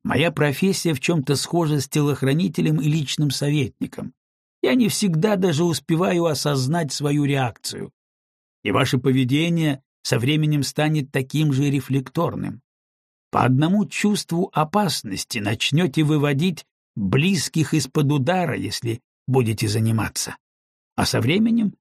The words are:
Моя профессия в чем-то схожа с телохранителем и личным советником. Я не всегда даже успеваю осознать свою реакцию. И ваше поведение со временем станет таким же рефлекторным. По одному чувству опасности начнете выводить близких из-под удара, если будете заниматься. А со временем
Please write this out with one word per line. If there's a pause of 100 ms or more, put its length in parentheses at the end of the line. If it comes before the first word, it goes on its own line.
Моя
профессия
в
чем-то
схожа
с
телохранителем
и
личным
советником. (480)
Я
не
всегда
даже
успеваю
осознать
свою
реакцию. (720)
И
ваше
поведение (200)
со
временем
станет
таким
же
рефлекторным. (720)
По
одному
чувству
опасности
начнете
выводить (300)
близких
из-под
удара,
если (240)
будете
заниматься. (600)
А
со
временем